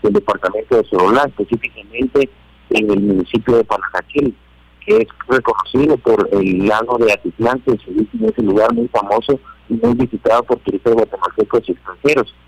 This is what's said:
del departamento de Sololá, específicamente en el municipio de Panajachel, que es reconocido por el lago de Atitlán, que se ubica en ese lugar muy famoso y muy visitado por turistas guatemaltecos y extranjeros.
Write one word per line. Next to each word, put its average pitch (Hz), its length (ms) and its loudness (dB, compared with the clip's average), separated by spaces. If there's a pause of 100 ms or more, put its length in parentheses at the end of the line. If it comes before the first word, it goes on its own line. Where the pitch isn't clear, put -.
del 104 100 0
departamento 101 640 -2
de 107 80 2
Sololá, 104 400 2
específicamente 120 1040 -4 (400)
en 107 220 -2
el 101 100 0
municipio 101 560 0
de 113 80 4
Panajachel, 104 720 -4 (500)
que 214 140 4
es 117 100 0 (180)
reconocido 127 720 0
por 107 360 2
el 95 340 0
lago 113 320 0
de 110 160 4
Atitlán, 117 460 -2
que 123 180 0
se - 120 -16
ubica 104 200 -2 (100)
en 220 60 0
ese - 160 -2
lugar 107 320 2
muy 120 140 -2
famoso 113 520 0 (300)
y 120 40 -2
muy 117 200 0
visitado 120 480 0
por 117 160 -2
turistas 98 340 -2
guatemaltecos 110 760 0
y 120 60 -4
extranjeros. 131 600 -4 (140)